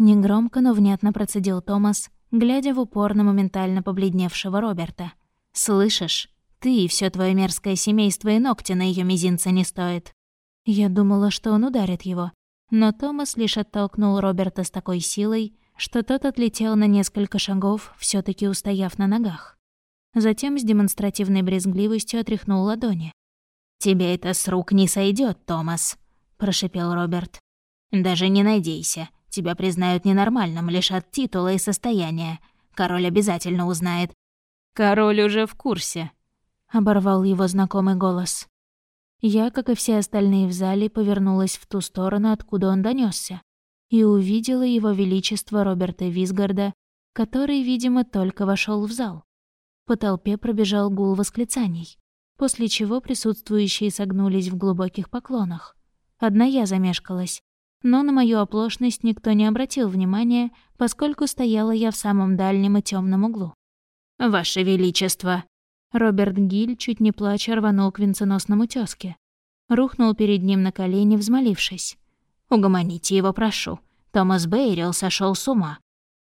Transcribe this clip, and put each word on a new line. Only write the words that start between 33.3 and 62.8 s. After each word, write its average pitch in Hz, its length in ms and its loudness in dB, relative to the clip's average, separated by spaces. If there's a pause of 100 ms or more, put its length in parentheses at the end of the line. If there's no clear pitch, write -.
узнает". 175 460 -2 (640)
"Король 208 480 2
уже 208 240 2
в - 80 -10
курсе", 175 560 -6 (580)
оборвал 196 560 2
его 190 220 2
знакомый 190 480 2
голос. 180 520 -2 (720)
Я, 220 300 0
как 254 180 -4
и 240 60 2
все 220 240 0
остальные 196 500 2
в 180 40 -4
зале, 190 360 -2
повернулась 196 680 0
в - 100 -18
ту 196 140 -6
сторону, 202 520 -2
откуда 196 360 -2
он 190 140 2
донесся, 214 600 -4 (480)
и 226 120 6
увидела 214 600 2
его 233 280 2
величество 196 720 -2
Роберта 180 440 -2
Визгарда, 190 640 -2 (400)
который, 269 500 -2
видимо, 247 420 0
только 190 420 -4
вошел 208 400 -2
в 214 60 -6
зал. 214 320 -8 (600)
По 165 100 2
толпе 202 420 -2
пробежал 208 520 0
гул 196 240 0
восклицаний, 196 840 -4 (380)
после 233 320 -2
чего 220 320 -2
присутствующие 214 920 -2
согнулись 190 580 0
в 185 80 -4
глубоких 185 540 -4
поклонах. 214 640 -6 (420)
Одна 220 260 4
я 262 200 2
замешкалась, 185 800 -2 (400)
но 254 200 4
на 285 100 0
мою 233 260 4
оплошность 220 640 -2
никто 220 300 0
не 214 140 4
обратил 233 420 0
внимания, 226 640 0 (260)
поскольку 294 480 -2
стояла 220 460 0
я 220 180 0
в 208 60 -4
самом 196 400 0
дальнем 196 400 2
и 202 60 2